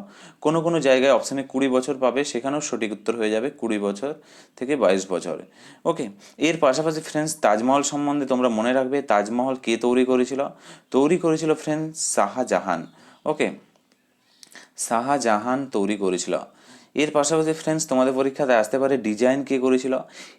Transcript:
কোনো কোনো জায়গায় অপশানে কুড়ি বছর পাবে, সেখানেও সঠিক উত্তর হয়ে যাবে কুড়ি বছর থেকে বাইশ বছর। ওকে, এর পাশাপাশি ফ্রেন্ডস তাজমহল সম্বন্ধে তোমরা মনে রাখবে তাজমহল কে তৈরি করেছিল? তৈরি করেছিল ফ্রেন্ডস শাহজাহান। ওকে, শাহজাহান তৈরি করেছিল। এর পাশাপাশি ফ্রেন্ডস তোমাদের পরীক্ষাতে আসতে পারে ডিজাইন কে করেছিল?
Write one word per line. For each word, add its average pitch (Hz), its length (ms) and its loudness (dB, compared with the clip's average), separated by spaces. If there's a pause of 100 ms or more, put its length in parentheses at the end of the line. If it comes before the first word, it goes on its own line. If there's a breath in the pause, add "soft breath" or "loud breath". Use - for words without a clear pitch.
(420 loud breath)
কোনো 160 200 2
কোনো 165 180 0
জায়গায় 131 340 6
অপশানে 135 300 0
কুড়ি 135 240 0
বছর 127 300 0
পাবে, 127 260 0
সেখানেও 139 380 -4
সঠিক 110 300 -4
উত্তর 107 240 -4
হয়ে 110 160 -2
যাবে 113 180 -2
কুড়ি 110 300 -4
বছর 101 340 -4 (420 loud breath)
থেকে 131 200 -4
বাইশ 95 360 2
বছর। 85 300 -6 (440 loud breath)
ওকে, 156 240 -4 (280 loud breath)
এর 165 200 0
পাশাপাশি 156 440 2
ফ্রেন্ডস 156 380 -4
তাজমহল 123 440 2
সম্বন্ধে 143 420 -2
তোমরা 127 240 2
মনে 113 240 0
রাখবে 131 280 0
তাজমহল 120 540 0
কে 117 220 -2
তৈরি 123 280 2
করেছিল? 127 420 0 (440 loud breath)
তৈরি 147 260 4
করেছিল 160 360 2
ফ্রেন্ডস 156 640 -4
শাহজাহান। 98 720 0 (380 soft breath)
ওকে, 147 260 -2 (1300 loud breath)
শাহজাহান 123 880 0
তৈরি 104 320 -2
করেছিল। 90 420 -2 (540 loud breath)
এর 151 180 0
পাশাপাশি 156 420 2
ফ্রেন্ডস 156 340 -4
তোমাদের 131 260 2
পরীক্ষাতে 135 400 0
আসতে 113 260 2
পারে 135 180 2
ডিজাইন 123 460 0
কে 135 160 0
করেছিল? 127 400 2 (400 loud breath)